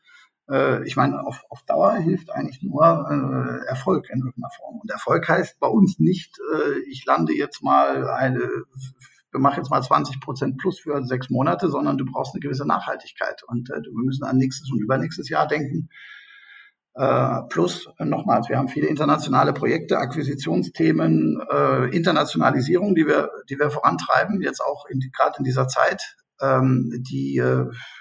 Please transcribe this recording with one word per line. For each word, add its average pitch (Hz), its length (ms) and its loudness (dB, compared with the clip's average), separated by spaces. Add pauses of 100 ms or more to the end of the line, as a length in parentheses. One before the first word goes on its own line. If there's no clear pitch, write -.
(480)
Äh, 135 380 2
ich - 100 -8
meine, - 300 0
auf, - 240 -10
auf - 140 -18
Dauer 196 320 4
hilft 175 360 -2
eigentlich - 300 -8
nur, 139 220 0
äh, 131 840 0
Erfolg 135 440 -2
in 131 80 -2
irgendeiner 123 360 -8
Form. - 240 -14
Und 107 120 -12
Erfolg 165 360 0
heißt - 320 0
bei 139 80 0
uns 202 300 6
nicht, 170 400 0 (160)
äh, 147 340 0
ich - 180 -14
lande 156 280 2
jetzt 143 300 -4
mal 139 460 2
eine, 127 320 0 (920)
wir 135 80 -2
machen 139 180 4
jetzt 139 140 -6
mal 135 100 0
zwanzig 143 400 0
Prozent 135 380 -4
plus - 200 -2
für 143 240 -4
sechs 127 280 -4
Monate, 151 380 2
sondern 143 280 0
du 135 80 -2
brauchst - 300 -6
eine - 60 -6
gewisse 143 260 -4
Nachhaltigkeit. - 800 -4
Und, 120 240 -6
äh, - 100 -6
wir 117 240 -6
müssen 135 180 -2
an 123 140 0
nächstes 131 340 0
und 120 80 0
übernächstes 143 500 -2
Jahr 151 180 2
denken. 147 420 -4 (1080)
Äh, 127 540 2
plus, - 380 0 (120)
äh, - 40 -4
nochmals, - 460 0
wir 131 80 0
haben 135 100 0
viele 151 200 -2
internationale 143 680 2
Projekte, 160 460 0
Akquisitionsthemen, 156 1400 0 (100)
äh, 135 460 2
Internationalisierung, 160 1000 2
die 156 100 4
wir, 151 240 2 (180)
die 139 100 -8
wir 147 120 2
vorantreiben, 165 720 0
jetzt 139 180 -4
auch 135 280 -6
in, 135 120 -4 (160)
gerade 139 220 2
in 139 60 -4
dieser 131 240 0
Zeit, - 500 -2 (240)
ähm, 131 500 4 (160)
die, 135 300 -2
äh, 127 320 2 (320)